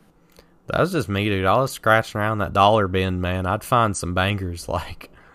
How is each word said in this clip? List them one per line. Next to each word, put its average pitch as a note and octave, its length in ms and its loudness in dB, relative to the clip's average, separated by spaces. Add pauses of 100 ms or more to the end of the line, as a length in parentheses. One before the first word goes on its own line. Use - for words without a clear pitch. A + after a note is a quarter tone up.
(680)
That - 120 0
was E3+ 140 2
just B2 160 -2
me, G2+ 200 0
dude. F#2+ 160 0
I G2 120 4
was C3 140 0
scratching A2 480 0
around G#2+ 200 -2
that F#2 140 -4
dollar G2+ 340 6
bin, F#2 340 -2
man. F#2 240 -2
I'd G2 180 -2
find A#2 320 2
some F2 180 -6
bangers. F#2 560 -4
<laughs> - 60 -4
Like, - 360 -10 (240)